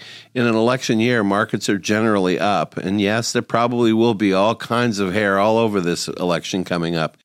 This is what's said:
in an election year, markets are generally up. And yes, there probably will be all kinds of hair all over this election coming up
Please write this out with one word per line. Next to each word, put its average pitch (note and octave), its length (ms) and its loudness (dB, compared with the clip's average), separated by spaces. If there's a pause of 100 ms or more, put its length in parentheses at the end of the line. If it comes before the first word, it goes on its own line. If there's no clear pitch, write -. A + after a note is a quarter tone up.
(340)
in B2 120 0
an A#2 100 2
election A#2+ 460 2
year, A#2+ 240 2
markets G#2 440 0
are G#2 80 2
generally G#2 600 0
up. F2+ 380 0
And G2+ 240 -2
yes, A2 320 0
there B2 80 0
probably A#2+ 500 0
will A#2 220 4
be G2+ 200 0
all G#2 220 2
kinds A#2 440 -2
of F#2+ 140 -2
hair G2+ 260 0
all A2 180 2
over G#2+ 240 0
this E2+ 260 -2
election F2 560 -2
coming E2+ 320 -4
up D#2+ 280 -4